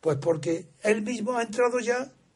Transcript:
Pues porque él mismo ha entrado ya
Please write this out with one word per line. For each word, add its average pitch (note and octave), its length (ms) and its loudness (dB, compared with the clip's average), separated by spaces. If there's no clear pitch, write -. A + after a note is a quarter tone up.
Pues D3+ 180 0
porque E3 500 -2
él G#3+ 200 2
mismo A3+ 300 -4
ha A#3 100 0
entrado A#3+ 380 2
ya A#3+ 320 -2